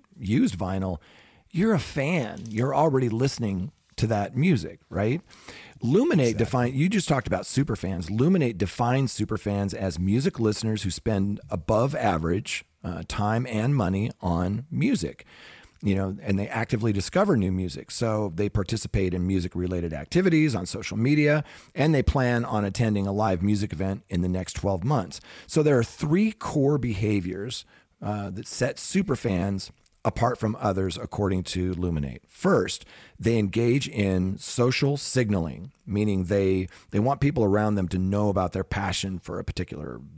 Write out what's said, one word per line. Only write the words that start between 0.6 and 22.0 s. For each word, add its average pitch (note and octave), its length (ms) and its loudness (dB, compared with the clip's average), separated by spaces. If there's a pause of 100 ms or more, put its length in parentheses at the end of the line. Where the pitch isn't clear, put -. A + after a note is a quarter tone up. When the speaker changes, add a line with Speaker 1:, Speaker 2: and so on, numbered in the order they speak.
Speaker 1:
you're G#3 240 2
a E3 40 2
fan. C3+ 720 -2
You're A#2+ 260 0
already C3 360 4
listening A2 640 -2 (240)
to B2+ 100 2
that G#2 280 0
music, B2+ 540 0
right? A2 320 0 (600)
Luminate E3 480 4
Speaker 2:
Exactly. A2 140 0
Speaker 1:
define-, B2 300 0
you D3 140 2
just G3 200 0
talked C3+ 180 2
about F#2 180 -2
super B2+ 320 0
fans. F2 320 -4
Luminate B2 480 2
defines A#2+ 560 0
super - 240 -2
fans G2+ 380 -2
as F2 240 -4
music A2+ 400 2
listeners G#2+ 460 0
who F#2+ 60 -2
spend G2+ 500 0 (100)
above A2+ 440 0
average, F2+ 720 0 (200)
uh, E2+ 240 -6
time A2 380 0
and A#2+ 280 0
money G2 360 0 (100)
on F#2 500 -2
music, E3 560 -2 (560)
you G2+ 140 2
know, G2 260 -2
and G2 160 0
they G2+ 100 -4
actively A2+ 440 0
discover F3 440 2
new F#2+ 160 2
music. F#2 380 -4
So G#2+ 440 -2
they G#2 140 0
participate G2 640 -2
in F2+ 140 0
music-related F2+ 640 -2
activities D#3 600 2
on F2+ 120 -4
social - 300 -8
media, D3 480 4 (300)
and D#3 200 2
they C3 80 4